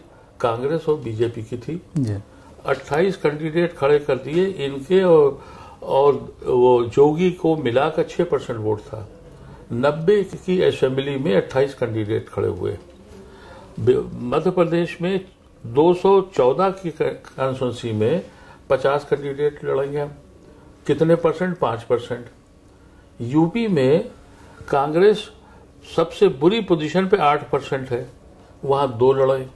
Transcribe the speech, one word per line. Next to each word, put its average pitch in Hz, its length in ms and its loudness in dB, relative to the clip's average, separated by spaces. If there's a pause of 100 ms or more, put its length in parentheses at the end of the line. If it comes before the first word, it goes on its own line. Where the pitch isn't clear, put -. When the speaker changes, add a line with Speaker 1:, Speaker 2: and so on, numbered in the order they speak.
(400)
Speaker 1:
कांग्रेस 127 480 -2
और 151 80 2
बीजेपी 117 460 -4
की 113 160 -10
थी। 160 240 -10 (160)
Speaker 2:
जी। 113 160 -2 (520)
Speaker 1:
अट्ठाईस 156 500 -2
कैंडिडेट 156 600 -2
खड़े 147 220 4
कर 143 180 -2
दिए 160 300 -2
इनके 147 580 0
और, 151 380 6 (400)
और 135 520 2 (120)
वो 123 380 4
जोगी 156 460 4
को 160 260 0
मिलाकर 147 460 0
छः - 220 -4
परसेंट 127 360 -4
वोट 107 200 -2
था। 104 280 -14 (640)
नब्बे 160 520 2
की 185 380 -2
assembly 135 540 0
में 160 200 -2
अट्ठाईस 139 380 0
candidate 110 540 -4
खड़े 113 200 -4
हुए। 98 300 -6 (1040)
बे-, 127 240 2 (100)
मध्य 135 360 -2
प्रदेश 170 520 -2
में 190 220 -4 (420)
दो 151 280 4
सौ 196 260 4
चौदह 165 500 0
की 175 200 -8
क-, 147 120 -8
कॉन्स्टिट्यूएंसी 131 880 -6
में 113 340 0 (440)
पचास 139 400 0
candidate 143 540 -2
लड़ेंगे 139 360 -2
हम। 147 120 -6 (720)
कितने 160 280 2
percent? 165 440 0
पाँच 113 240 -2
परसेंट। 123 440 -4 (920)
यूपी 165 480 0
में 156 420 2 (600)
कांग्रेस 165 600 2 (640)
सबसे 165 320 2
बुरी 175 320 2
position 175 480 -2
पे 202 80 2
आठ 147 340 0
परसेंट 131 400 -4
है, 127 200 -6 (540)
वहाँ 139 340 0
दो 127 140 4
लड़ाई। 131 420 2